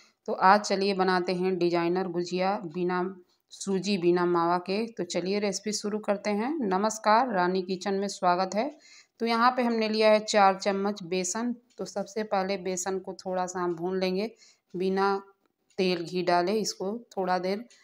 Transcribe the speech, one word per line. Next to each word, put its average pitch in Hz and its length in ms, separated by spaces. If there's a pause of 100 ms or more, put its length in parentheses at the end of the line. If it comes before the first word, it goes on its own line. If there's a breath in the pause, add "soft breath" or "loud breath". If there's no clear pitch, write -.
(280 loud breath)
तो 214 80
आज 196 260
चलिए 196 320
बनाते 185 400
हैं 185 240
डिजाइनर 175 500
गुजिया 180 480 (100)
बिना 180 360 (520)
सूजी, 196 440
बिना 175 280
मावा 175 340
के। 190 280
तो 226 180
चलिए 185 340
रेसिपी 202 340
शुरू 208 260
करते 202 320
हैं। 214 180 (100)
नमस्कार, 220 720
रानी 185 300
किचन 185 320
में 196 160
स्वागत 185 460
है। 240 140 (500 loud breath)
तो 226 60
यहाँ 233 260
पे 254 120
हमने 226 260
लिया 214 220
है 214 100
चार 202 360
चम्मच 202 480
बेसन। 185 500 (220)
तो 190 80
सबसे 202 400
पहले 196 340
बेसन 185 400
को 190 160
थोड़ा 185 300
सा 180 140
हम 175 160
भून 185 240
लेंगे 185 320 (420 soft breath)
बिना 196 420 (640)
तेल 180 260
घी 175 200
डाले। 175 360
इसको 202 380 (200)
थोड़ा 185 220
देर, 196 260 (180 soft breath)